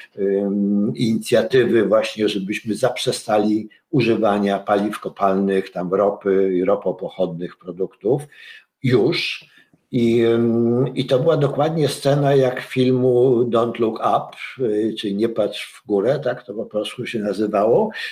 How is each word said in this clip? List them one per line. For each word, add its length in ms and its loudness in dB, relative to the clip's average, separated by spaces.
em, 800 0
inicjatywy 880 2
właśnie, 440 0
żebyśmy 460 -6
zaprzestali 920 -2
używania 680 2
paliw 400 -2
kopalnych, 720 0
tam 220 -6
ropy 600 2
i 120 0
ropopochodnych 920 -4
produktów 640 -4
już. 720 0
I, 300 2
ym, 640 2
i 100 -4
to 140 2
była 180 2
dokładnie 520 0
scena 460 0
jak 260 2
filmu 800 2
Don't 360 0
Look 200 0
Up, 380 -2
y, 400 -2
czyli 160 -4
Nie 140 0
patrz 440 -4
w 140 -20
górę, 360 0
tak 200 -4
to 100 -14
po 120 -10
polsku 400 -6
się 140 -6
nazywało, 680 2